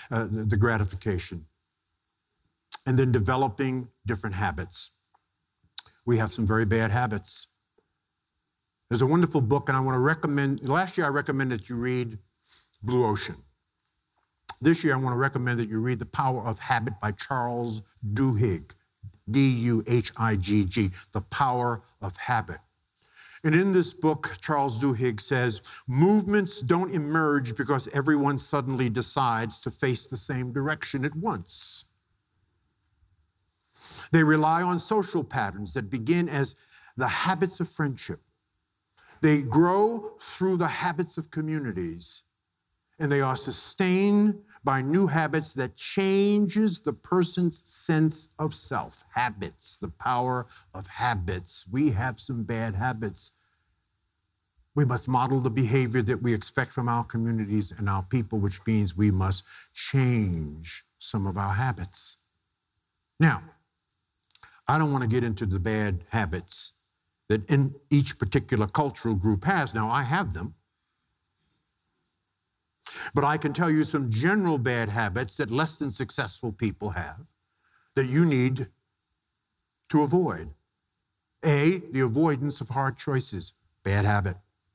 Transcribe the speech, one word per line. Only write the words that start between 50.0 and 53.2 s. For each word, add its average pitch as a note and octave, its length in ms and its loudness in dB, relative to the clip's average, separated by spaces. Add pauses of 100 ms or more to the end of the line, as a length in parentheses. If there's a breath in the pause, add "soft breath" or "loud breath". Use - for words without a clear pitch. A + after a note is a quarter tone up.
of G#2 140 -14
habits. F#2 800 -4
We C3+ 240 0
have A2+ 280 -2
some A#2 240 -8
bad A2+ 300 -4
habits. A2 600 -6 (1400 soft breath)